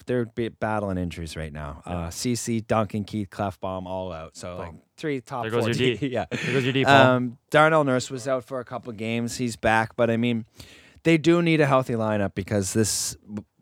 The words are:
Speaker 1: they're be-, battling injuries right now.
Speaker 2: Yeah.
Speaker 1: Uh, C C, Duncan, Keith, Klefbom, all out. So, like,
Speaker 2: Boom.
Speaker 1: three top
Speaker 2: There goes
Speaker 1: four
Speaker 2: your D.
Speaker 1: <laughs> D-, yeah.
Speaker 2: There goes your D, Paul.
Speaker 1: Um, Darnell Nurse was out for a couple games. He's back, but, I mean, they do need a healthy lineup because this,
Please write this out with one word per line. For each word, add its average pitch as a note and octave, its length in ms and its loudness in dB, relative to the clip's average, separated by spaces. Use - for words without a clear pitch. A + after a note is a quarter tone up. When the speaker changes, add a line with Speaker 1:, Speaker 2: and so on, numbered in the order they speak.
Speaker 1:
they're A#2+ 200 -2
be-, A2+ 220 -6
battling G#2 500 -4
injuries E2+ 380 -6
right D#2 160 -8
now. D2+ 340 -12
Speaker 2:
Yeah. E2+ 60 -8
Speaker 1:
Uh, E2+ 180 -6
C B2 240 -4
C, A2+ 260 -4
Duncan, G#2+ 440 -2
Keith, G#2 260 -6
Klefbom, F#2+ 560 -8
all F#2 260 -8
out. D#2+ 240 -14
So, F2+ 200 -12
like, F2+ 160 -12
Speaker 2:
Boom. E2 80 -20
Speaker 1:
three C#3+ 240 -6
top A#2+ 240 -8
Speaker 2:
There A2 80 -4
goes A#2 120 2
Speaker 1:
four A2 60 0
Speaker 2:
your A#2 40 0
D. A#2+ 220 0
Speaker 1:
<laughs> - 20 -8
D-, C#3 100 -4
yeah. A2+ 220 -4
Speaker 2:
There - 220 -4
goes C3 120 0
your C3 80 0
D, C3+ 120 2
Paul. C#3 120 8
Speaker 1:
Um, B2 320 2
Darnell D#3 340 6
Nurse B2+ 260 0
was B2+ 160 -10
out C3 180 -2
for C3+ 160 -10
a A#2+ 40 -10
couple B2 280 -12
games. A#2 440 -4
He's A#2+ 200 -4
back, A2 400 2
but, A#2 140 4
I A2+ 60 2
mean, A#2 300 -2
they E3 140 6
do E3+ 240 4
need E3 220 4
a D3 40 4
healthy C3 280 2
lineup G#2+ 400 0
because G2 400 -2
this, - 420 0